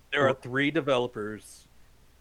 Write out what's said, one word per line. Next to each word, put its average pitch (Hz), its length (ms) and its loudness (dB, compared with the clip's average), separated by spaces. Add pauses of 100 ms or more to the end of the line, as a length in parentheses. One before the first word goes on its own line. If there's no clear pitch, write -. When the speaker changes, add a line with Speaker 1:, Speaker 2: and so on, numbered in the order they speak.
(120)
Speaker 1:
There 139 120 2
are 131 60 6
Speaker 2:
Or 135 40 0
Speaker 1:
three 135 360 -2
developers, 123 960 -2 (540)